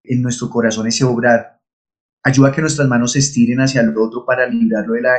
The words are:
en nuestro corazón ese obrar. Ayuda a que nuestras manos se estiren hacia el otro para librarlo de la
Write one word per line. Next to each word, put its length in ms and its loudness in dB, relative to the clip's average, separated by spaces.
en 180 -2
nuestro 280 -6
corazón 380 -2
ese 180 0
obrar. 560 0
Ayuda 260 4
a 20 0
que 80 -4
nuestras 300 0
manos 240 0
se 60 0
estiren 420 0
hacia 180 0
el 180 0
otro 280 -2
para 240 0
librarlo 460 0
de 60 -4
la 160 2